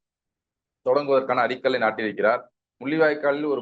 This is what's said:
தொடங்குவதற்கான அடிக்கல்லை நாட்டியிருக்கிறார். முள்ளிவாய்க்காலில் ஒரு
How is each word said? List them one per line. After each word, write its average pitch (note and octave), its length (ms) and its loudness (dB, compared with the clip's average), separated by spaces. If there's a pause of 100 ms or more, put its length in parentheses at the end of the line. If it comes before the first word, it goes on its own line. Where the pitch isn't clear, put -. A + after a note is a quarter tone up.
(840)
தொடங்குவதற்கான C3 580 2
அடிக்கல்லை B2+ 360 -2
நாட்டியிருக்கிறார். G#2+ 640 0 (400)
முள்ளிவாய்க்காலில் D3 640 0
ஒரு C3+ 160 -2